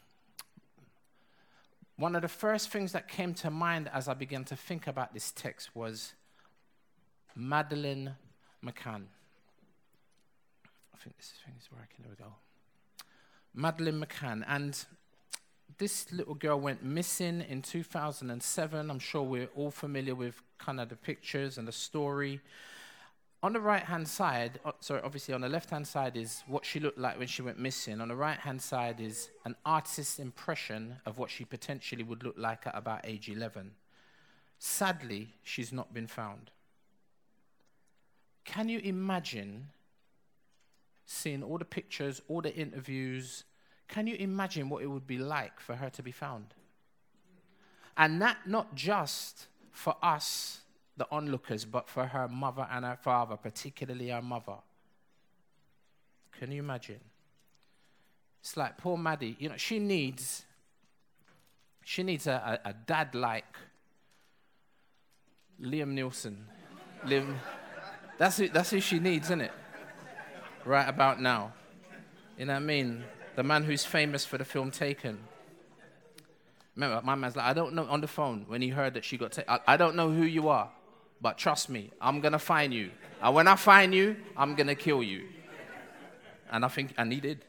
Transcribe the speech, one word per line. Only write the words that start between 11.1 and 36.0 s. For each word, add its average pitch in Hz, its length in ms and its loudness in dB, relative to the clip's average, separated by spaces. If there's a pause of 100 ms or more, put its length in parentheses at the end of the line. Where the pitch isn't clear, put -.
this - 160 -20 (120)
thing 127 140 -18
is - 120 -20
working. 120 300 -20
There 120 100 -18
we 101 60 -18
go. 107 160 -20 (1200)
Madeleine 156 480 -2
McCann. 120 440 -6
And 143 380 -4 (920)
this - 340 -4
little 170 220 -6
girl 147 260 2
went 135 240 -4
missing 170 640 -2
in 135 140 -6
two 170 200 -4
thousand 147 480 -4
and 120 120 -6
seven. 156 480 -2
I'm 135 80 -4
sure 143 240 -2
we're 127 340 -2
all 143 140 -2
familiar 135 440 -4
with 123 260 -6 (180)
kind 135 200 -6
of 120 120 -6
the 120 60 -12
pictures 139 640 -6
and 113 80 -8
the 117 60 -10
story. 143 680 -4 (1040)
On 202 120 2
the 226 60 0
right-hand 180 460 2
side, 131 580 0
uh, 151 140 -2
sorry, 143 240 -4
obviously 139 320 -6
on 127 60 -2
the 127 80 -4
left-hand 151 400 -4
side 131 280 -2
is 113 300 -8
what 135 180 -4
she - 140 -4
looked 151 200 -2
like 123 200 -2
when 123 80 -4
she - 160 -6
went 123 160 -6
missing. 117 420 -4
On 117 60 -4
the 117 80 -6
right-hand 139 480 -4
side 120 380 -4
is 107 300 -8 (140)
an 120 120 -8 (100)
artist's 151 540 -2
impression 123 760 -8 (100)
of 110 120 -8
what 123 100 -4
she - 160 -10
potentially 127 600 -8
would 117 180 -10
look 127 160 -8
like 113 280 -4
at - 100 -6
about 110 260 -6
age 107 260 -10
eleven. 104 440 -10 (840)
Sadly, 131 720 -2 (120)
she's - 300 -8
not 127 200 -8
been 113 140 -8